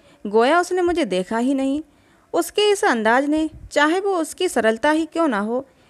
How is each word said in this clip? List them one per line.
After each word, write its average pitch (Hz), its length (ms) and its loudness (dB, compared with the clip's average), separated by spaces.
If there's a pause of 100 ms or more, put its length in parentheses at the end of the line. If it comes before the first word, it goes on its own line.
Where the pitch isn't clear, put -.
(240)
गोया 233 360 2
उसने 359 220 -2
मुझे 339 240 0
देखा 185 320 -2
ही 254 160 0
नहीं। 269 260 -2 (520)
उसके 415 380 0
इस 403 160 0
अंदाज 240 400 2
ने, 311 220 0 (220)
चाहे 311 300 2
वो 392 160 -2
उसकी 339 320 -4
सरलता 226 420 0
ही 311 160 0
क्यों 330 220 -2
ना 214 120 -2
हो, 233 260 -4 (240)